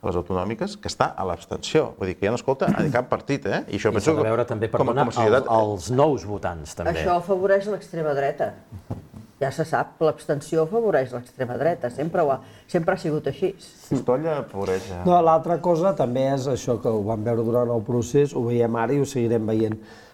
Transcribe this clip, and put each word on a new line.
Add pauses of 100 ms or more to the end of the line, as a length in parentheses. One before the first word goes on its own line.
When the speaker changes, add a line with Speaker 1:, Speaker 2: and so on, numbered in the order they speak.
Speaker 1:
a
les
autonòmiques
que
està
a
l'abstenció.
Vull
dir
que
ja
no
escolta
a
cap
partit,
eh?
I
això
Speaker 2:
I
Speaker 1:
penso
Speaker 2:
s'ha
de
Speaker 1:
que
Speaker 2:
veure
també,
Speaker 1:
com
a,
Speaker 2:
perdona,
Speaker 1:
com
a
societat
Speaker 2:
els,
els
nous
votants,
també.
Speaker 3:
Això
afavoreix
l'extrema
dreta. (840)
Ja
se
sap,
l'abstenció
afavoreix
l'extrema
dreta,
sempre
ho
ha, (260)
sempre
ha
sigut
així. (400)
Speaker 1:
Pistolla
afavoreix,
eh?
Speaker 4:
No,
l'altra
cosa
també
és
això
que
ho
vam
veure
durant
el
procés,
ho
veiem
ara
i
ho
seguirem
veient. (360)